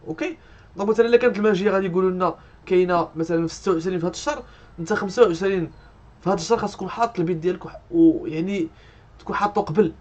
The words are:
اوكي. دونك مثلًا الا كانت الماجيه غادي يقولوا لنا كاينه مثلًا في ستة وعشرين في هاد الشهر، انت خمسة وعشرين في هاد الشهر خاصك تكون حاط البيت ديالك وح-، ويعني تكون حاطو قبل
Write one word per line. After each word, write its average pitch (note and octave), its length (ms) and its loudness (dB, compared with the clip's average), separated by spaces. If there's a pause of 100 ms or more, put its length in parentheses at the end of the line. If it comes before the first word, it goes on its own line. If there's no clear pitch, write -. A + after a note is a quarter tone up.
اوكي. D4+ 320 -8 (380)
دونك G3+ 120 -4
مثلًا A3 180 4
الا A#3+ 100 8
كانت A#3 200 4
الماجيه G#3 340 2
غادي F#3+ 160 0
يقولوا F#3 240 2
لنا F3+ 240 -2 (320)
كاينه F3+ 500 2
مثلًا E3 300 -2
في D#3+ 80 -8
ستة - 180 -4
وعشرين F3 260 -2
في E3+ 80 -4
هاد F3+ 60 -4
الشهر، C#4+ 300 -6 (360)
انت E3 140 -6
خمسة G3+ 300 0
وعشرين F#3 500 0 (480)
في F3 100 -2
هاد G3 80 0
الشهر A3+ 200 0
خاصك G#3 160 -6
تكون F#3+ 160 -10
حاط - 280 -4
البيت E3+ 180 -2
ديالك F3 300 -4
وح-، - 140 -18 (100)
ويعني E3 760 2 (500)
تكون - 180 -8
حاطو G#3 260 -2
قبل E3 380 0